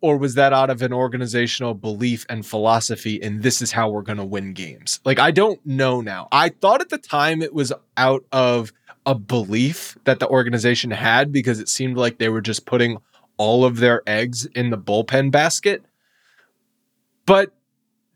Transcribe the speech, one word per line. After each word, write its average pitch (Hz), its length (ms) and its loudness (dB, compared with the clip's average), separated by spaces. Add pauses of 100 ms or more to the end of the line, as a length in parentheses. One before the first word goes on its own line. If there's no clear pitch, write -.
or 151 160 2
was 135 180 -2
that 139 160 6
out 135 180 4
of 123 120 -2
an 127 100 -2
organizational 123 840 -2
belief 110 540 -4
and 110 180 -10
philosophy 110 680 0
in 104 240 -8
this 120 220 0
is 110 100 -4
how 113 180 -2
we're 104 120 -6
gonna 101 240 -8
win 98 260 -8
games? 92 540 -10
Like, 131 140 0
I 147 120 4
don't 196 340 2
know 131 360 0
now. 98 320 -10
I 156 160 6
thought 202 320 2
at - 80 -10
the 302 80 -6
time 156 440 -2
it 147 120 -6
was 139 180 -2 (240)
out 131 380 2
of 120 400 0 (320)
a 135 100 0
belief 113 880 -4
that 131 160 2
the - 80 -2
organization 120 640 0
had 117 400 2
because 123 300 -2
it - 80 -8
seemed 131 260 -4
like 120 220 0
they 113 100 0
were 110 140 -2
just 107 240 -6
putting 120 320 0 (400)
all 113 260 4
of 123 140 2
their 120 280 4
eggs 117 420 -4
in 123 220 -4
the 113 80 -2
bullpen 117 540 0
basket. 160 540 2 (1400)
But 196 280 4 (640)